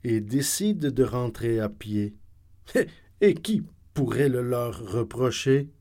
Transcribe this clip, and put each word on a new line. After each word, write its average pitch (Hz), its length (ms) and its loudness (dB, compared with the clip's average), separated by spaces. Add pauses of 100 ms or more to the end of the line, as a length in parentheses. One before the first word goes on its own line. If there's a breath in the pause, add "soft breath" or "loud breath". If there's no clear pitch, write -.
et 113 180 0
décident 143 680 0
de 127 140 2
rentrer 117 560 0
à 107 100 -2
pied. 104 460 -4 (580)
<laughs> - 480 -2
Et 202 140 6
qui 208 280 -2 (300)
pourrait 131 360 2
le 123 120 0
leur 120 500 -2
reprocher ? 123 800 0 (120)